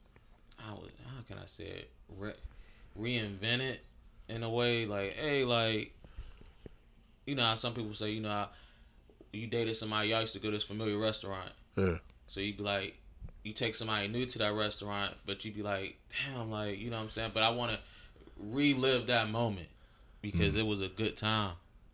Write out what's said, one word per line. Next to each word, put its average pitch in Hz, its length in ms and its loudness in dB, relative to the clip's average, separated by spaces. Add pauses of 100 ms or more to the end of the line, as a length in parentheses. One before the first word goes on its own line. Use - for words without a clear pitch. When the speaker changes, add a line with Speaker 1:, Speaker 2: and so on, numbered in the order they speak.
(560)
Speaker 1:
how, 110 200 -12
how 123 520 -14
can 98 100 -10
I 95 80 -12
say 92 200 -12
it? 90 240 -10 (260)
Re-, 101 160 -6 (680)
reinvent 110 600 -2
it 131 240 -4 (440)
in 113 160 -6
a 117 60 -4
way, 117 360 4
like, 98 280 -2
hey, 139 300 2
like, 113 480 2 (1300)
you 143 80 -2
know 123 100 4
how 113 100 6
some 113 200 -2
people 110 200 -4
say, 107 160 -2
you 110 100 -2
know, 107 100 -2
I, 104 160 0 (840)
you 110 140 -6
dated 113 300 0
somebody, 107 320 0
y'all 110 120 4
used 110 140 -2
to 98 40 -8
go 104 120 -2
to 104 60 2
this 104 80 -2
familiar 107 340 0
restaurant. 98 520 -2 (260)
Speaker 2:
Yeah. 90 220 4 (280)
Speaker 1:
So - 140 -6
you'd 101 160 -2
be 101 60 -6
like, 101 340 0 (460)
you 107 100 -6
take 113 220 0
somebody 107 340 0
new 123 180 0
to 123 120 -4
that 104 160 2
restaurant, 101 600 0 (120)
but 98 180 -4
you'd 107 120 -6
be 104 60 -4
like, 98 360 -2 (280)
damn, 120 240 -4
like, 104 280 -2
you 117 120 -6
know 117 60 -4
what 110 80 -4
I'm 107 60 -8
saying? 113 240 -4
But 110 80 4
I 113 80 8
wanna 120 280 0 (600)
relive 131 680 4
that 113 220 4
moment 107 380 2 (540)
because 98 320 4
Speaker 2:
Mm. 104 40 4
Speaker 1:
it 110 80 4
was 104 140 2
a 95 80 0
good 104 280 -2
time, 107 380 2 (400)